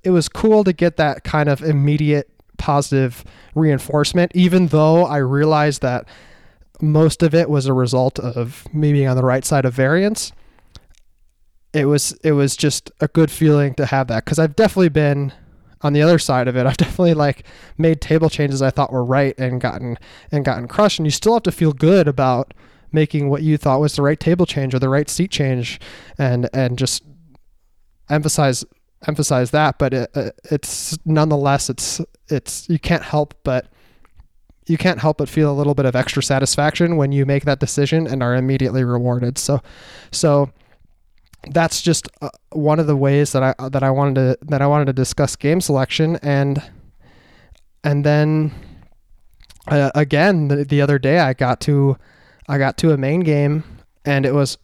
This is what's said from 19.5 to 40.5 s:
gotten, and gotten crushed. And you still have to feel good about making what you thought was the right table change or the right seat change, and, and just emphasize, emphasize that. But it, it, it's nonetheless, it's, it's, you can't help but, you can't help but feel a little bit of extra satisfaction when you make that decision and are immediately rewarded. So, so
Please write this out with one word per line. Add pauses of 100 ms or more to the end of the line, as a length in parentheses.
gotten, (360)
and
gotten
crushed.
And
you
still
have
to
feel
good
about (380)
making
what
you
thought
was
the
right
table
change
or
the
right
seat
change, (380)
and,
and
just (1040)
emphasize, (420)
emphasize
that.
But
it,
it, (100)
it's
nonetheless,
it's, (280)
it's,
you
can't
help (100)
but, (1000)
you
can't
help
but
feel
a
little
bit
of
extra
satisfaction
when
you
make
that
decision
and
are
immediately
rewarded.
So, (480)
so (1000)